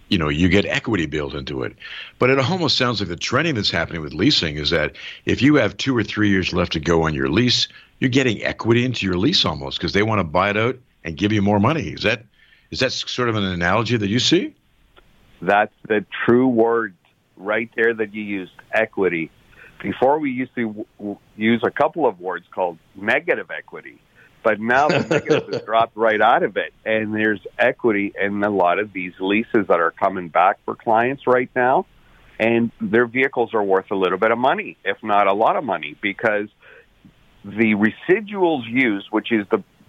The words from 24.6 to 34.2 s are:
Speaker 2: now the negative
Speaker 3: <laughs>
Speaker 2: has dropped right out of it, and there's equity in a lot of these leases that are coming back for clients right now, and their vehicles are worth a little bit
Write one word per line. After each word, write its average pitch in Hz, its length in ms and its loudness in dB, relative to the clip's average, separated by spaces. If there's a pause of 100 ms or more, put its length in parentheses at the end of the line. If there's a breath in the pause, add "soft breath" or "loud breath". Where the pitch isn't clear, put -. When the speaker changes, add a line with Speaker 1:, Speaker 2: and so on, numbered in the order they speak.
Speaker 2:
now 127 260 2
the 147 120 2
negative 151 480 0
Speaker 3:
<laughs> - 60 -8
Speaker 2:
has 120 100 -6
dropped 113 340 0
right 107 240 2
out 127 200 6
of 120 160 -2
it, 80 160 -6 (120)
and 107 280 -2
there's 107 280 0 (180)
equity 107 600 0
in 101 240 -2
a 104 60 2
lot 90 300 2
of 104 140 -6
these 92 260 -8
leases 101 480 0
that 90 120 4
are 82 120 2
coming 92 380 -2
back 90 340 2
for 117 120 -8
clients 120 520 -2
right 127 280 2
now, 131 300 2 (540 soft breath)
and 117 400 2
their 113 280 2
vehicles 123 460 -2
are 107 100 0
worth 95 280 0
a 104 40 -2
little 95 220 0
bit 110 140 2